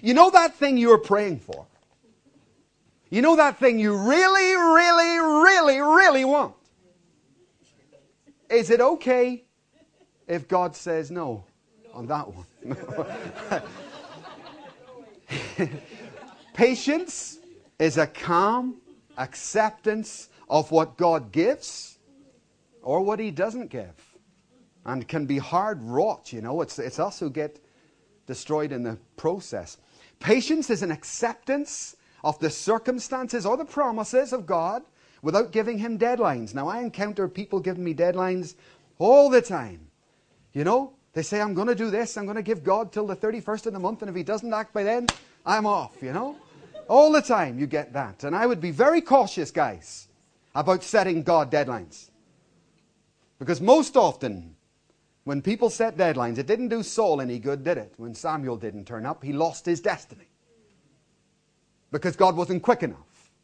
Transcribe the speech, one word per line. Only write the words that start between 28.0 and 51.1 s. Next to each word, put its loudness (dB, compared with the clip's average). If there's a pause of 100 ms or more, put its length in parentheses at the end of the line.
destroyed -6
in -8
the -8 (180)
process. -8 (420)
Patience 0
is -2
an -4
acceptance -6 (280)
of -4
the -2
circumstances -4
or 0
the -8
promises -2
of -6
God -4 (400)
without 0
giving -2
him -6
deadlines. -2
Now, -6
I -6
encounter -6
people -6
giving -6
me -6
deadlines -2 (440)
all 8
the 6
time. -10 (640)
You -4
know, 0 (220)
they -4
say, -4
"I'm -2
gonna 0
do -4
this, -4
I'm -8
gonna -8
give -6
God 0
till -4
the -6
thirty-first -6
of -4
the -10
month, -6
and -10
if -10
he -6
doesn't -6
act -6
by -2
then, -2 (380)
I'm 0
off," -4
you -6
know. -8 (520)
All 8
the 4
time -2
you -2
get -6
that. -8
And -6
I 0
would -2
be -6
very 4
cautious, 2
guys, -6 (460)
about 0
setting 0